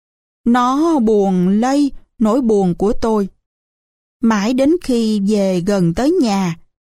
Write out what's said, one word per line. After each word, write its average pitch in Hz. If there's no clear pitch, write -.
Nó 262
buồn 196
lây 262
nỗi 220
buồn 202
của 202
tôi. 214
Mãi 220
đến 277
khi 220
về 196
gần 180
tới 254
nhà, 196